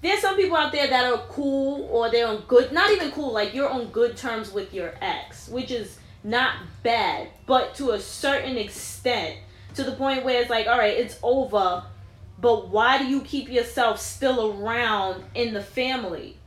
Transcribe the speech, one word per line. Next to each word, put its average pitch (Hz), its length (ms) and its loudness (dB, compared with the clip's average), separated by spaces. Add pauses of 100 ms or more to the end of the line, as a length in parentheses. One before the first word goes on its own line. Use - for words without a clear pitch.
there's 392 200 0
some 392 140 2
people 370 200 2
out 302 160 2
there 285 160 0
that 254 240 2
are 220 180 -2
cool 277 640 -2
or 226 200 2
they're 233 160 2
on 214 200 -4
good, 254 240 6
not 381 200 4
even 349 200 2
cool, 277 220 -4
like, 208 220 -2
you're 277 140 0
on 240 180 -4
good 233 280 0
terms 220 380 -6
with 196 200 -6
your 175 280 -8
ex, - 460 -8
which 254 240 -6
is 220 260 -6 (260)
not 240 300 0 (300)
bad, 220 460 0 (180)
but 254 280 2
to 262 160 -2
a 202 80 0
certain 277 580 -2
extent, 208 800 -4 (360)
to 277 100 -4
the 269 100 -2
point 269 300 0
where 247 160 2
it's 240 100 0
like, 220 180 2
"All 240 100 4
right, 208 180 4
it's - 260 -2
over, 208 640 2 (560)
but 214 300 4
why 233 280 4
do 269 100 0
you 269 140 0
keep 269 280 -6
yourself 240 500 2
still 226 640 0
around 214 600 -2 (100)
in 233 200 -2
the 202 80 -4
family?" 226 840 -4